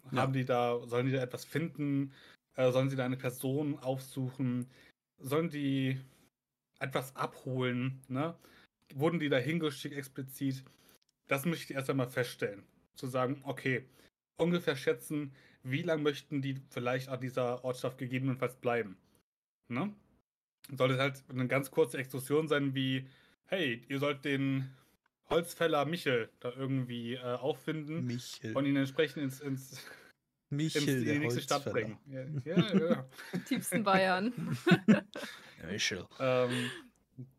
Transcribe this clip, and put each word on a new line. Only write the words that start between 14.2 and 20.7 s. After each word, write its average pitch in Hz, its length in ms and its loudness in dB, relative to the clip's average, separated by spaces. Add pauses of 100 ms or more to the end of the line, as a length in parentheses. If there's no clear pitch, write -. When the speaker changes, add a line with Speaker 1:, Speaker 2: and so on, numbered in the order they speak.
Speaker 2:
ungefähr 170 380 2
schätzen, 147 580 -2 (300)
wie 131 180 -2
lang 160 220 0
möchten 143 380 0
die 135 280 -4
vielleicht 131 400 -2
an 131 100 -4
dieser 127 440 -2
Ortschaft 127 340 -4
gegebenenfalls 131 580 -2
bleiben? 113 420 -2 (720)
Ne? 170 260 -2 (800)